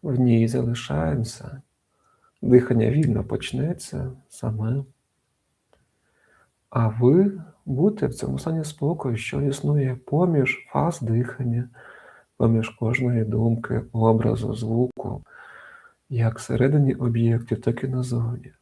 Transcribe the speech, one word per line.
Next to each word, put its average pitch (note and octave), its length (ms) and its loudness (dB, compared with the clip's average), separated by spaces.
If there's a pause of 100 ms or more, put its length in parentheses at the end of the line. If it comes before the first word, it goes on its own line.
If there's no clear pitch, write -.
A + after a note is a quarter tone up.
В C3 180 0
ній A#2 280 6
залишаємося. B2+ 1120 -4 (800)
Дихання A#2+ 480 4
вільно A#2+ 340 2
почнеться C3+ 880 -6 (160)
саме. A#2 560 -4 (1900)
А A2+ 180 2
ви D#3 540 4 (240)
будете D3 400 0
в B2+ 80 -4
цьому C3+ 240 -6
стані D#3+ 260 -4
спокою, C#3+ 520 -4
що C#3 260 -6
існує C#3+ 520 0
поміж D3+ 760 0
фаз D3+ 280 0
дихання, A#2+ 680 -2 (680)
поміж A2+ 320 2
кожної A#2+ 560 0
думки, A2+ 580 -2 (100)
образу, A2+ 640 2
звуку, A2+ 680 -4 (840)
як A#2 300 0
всередині C3 560 2
об'єктів, A#2 680 0
так A#2+ 240 -2
і C3+ 40 -6
назовні. B2 720 -4